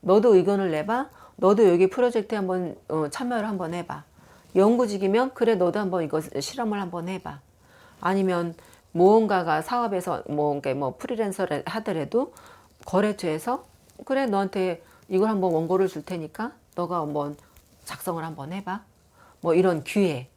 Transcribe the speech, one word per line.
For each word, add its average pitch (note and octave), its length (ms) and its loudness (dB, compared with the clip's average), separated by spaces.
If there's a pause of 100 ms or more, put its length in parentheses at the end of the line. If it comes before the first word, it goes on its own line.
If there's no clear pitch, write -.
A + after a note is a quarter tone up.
너도 G#3 300 6
의견을 F#3+ 340 4
내봐. G3+ 400 -2 (280)
너도 G3+ 300 6
여기 F3+ 220 6
프로젝트에 A#3 480 -2
한번, F#3 400 -4 (120)
어, D3+ 200 -2
참여를 A#3+ 380 -6
한번 F3+ 260 -6
해봐. E3+ 300 -10 (520)
연구직이면 G#3+ 760 2
그래, A3+ 220 2
너도 F3+ 240 2
한번 F#3 240 -2
이거 D3+ 180 -2
실험을 G#3 580 -6
한번 F3 300 -6
해봐. F#3 300 -10 (600)
아니면 F3+ 520 0 (380)
무언가가 F3+ 720 4
사업에서 G3+ 680 -2
뭐, D3 200 0
그러니까 C#3+ 260 -2
뭐 C3+ 220 -4
프리랜서를 G3 680 -4
하더라도 E3 680 -4 (520)
거래처에서 G3+ 800 -2 (400)
그래, C4+ 220 0
너한테 F#3+ 560 -2 (260)
이걸 F#3+ 200 2
한번 F#3+ 240 0
원고를 F3 340 2
줄 D#3 180 -6
테니까 F3 460 -8 (240)
너가 F3 260 -4
한번 D3 340 -4 (500)
작성을 E3+ 380 -8
한번 D#3 300 -12
해봐. G3 280 -8 (600)
뭐 E3 140 2
이런 F3 280 2
기회. D#3 540 -2